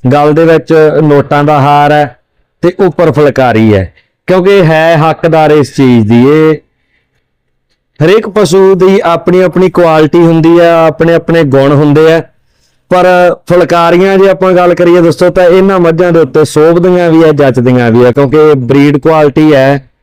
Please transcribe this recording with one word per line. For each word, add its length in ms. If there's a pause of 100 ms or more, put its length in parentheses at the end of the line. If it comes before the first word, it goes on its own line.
(120)
ਗਲ 200
ਦੇ 120
ਵਿੱਚ 300 (280)
ਨੋਟਾਂ 420
ਦਾ 160
ਹਾਰ 320
ਹੈ 240 (460)
ਤੇ 100 (140)
ਉੱਪਰ 260
ਫੁਲਕਾਰੀ 640
ਹੈ, 200 (320)
ਕਿਉਂਕਿ 240
ਇਹ 140
ਹੈ 320
ਹੱਕਦਾਰ 540
ਇਸ 260
ਚੀਜ਼ 320
ਦੀ। 200
ਇਹ 260 (1500)
ਹਰੇਕ 240
ਪਸ਼ੂ 460
ਦੀ 300
ਆਪਣੀ 360
ਆਪਣੀ 300
ਕੁਆਲਿਟੀ 480
ਹੁੰਦੀ 420
ਹੈ, 120 (140)
ਆਪਣੇ 280
ਆਪਣੇ 300
ਗੁਣ 280
ਹੁੰਦੇ 400
ਆ, 100 (680)
ਪਰ 180 (420)
ਫੁਲਕਾਰੀਆਂ 720
ਜੇ 100
ਆਪਾਂ 240
ਗੱਲ 220
ਕਰੀਏ 260
ਦੋਸਤੋ 300
ਤਾਂ 140
ਇਹਨਾਂ 360
ਮੱਝਾਂ 320
ਦੇ 80
ਉੱਤੇ 240
ਸੋਭਦੀਆਂ 680
ਵੀ 120
ਆ, 100
ਜੱਚਦੀਆਂ 580
ਵੀ 140
ਆ, 80
ਕਿਉਂਕਿ 240 (200)
ਬਰੀਡ 420
ਕੁਆਲਿਟੀ 560
ਹੈ। 360 (120)